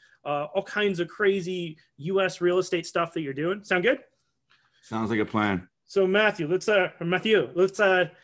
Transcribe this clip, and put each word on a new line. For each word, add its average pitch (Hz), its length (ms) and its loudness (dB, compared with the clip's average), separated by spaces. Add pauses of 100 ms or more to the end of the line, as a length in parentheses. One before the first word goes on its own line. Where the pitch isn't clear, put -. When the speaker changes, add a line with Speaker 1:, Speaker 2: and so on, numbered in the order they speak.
(240)
Speaker 1:
uh, 147 300 -4
all 190 80 0
kinds 202 360 -2
of 170 100 -2
crazy 185 680 -2 (220)
U 190 240 0
S 180 180 -2
real 175 180 2
estate 180 280 -2
stuff 170 260 -2
that 170 80 -6
you're 135 140 -6
doing. 180 300 -4
Sound 180 200 0
good? 269 160 2 (840)
Speaker 2:
Sounds 110 280 -4
like 110 100 2
a 101 60 0
plan. 104 420 0 (180)
Speaker 1:
So 190 200 2
Matthew, 202 420 0
let's, 185 200 -2
uh, 185 200 2 (120)
Matthew, 175 540 2
let's, 190 240 2
uh, 185 280 4 (180)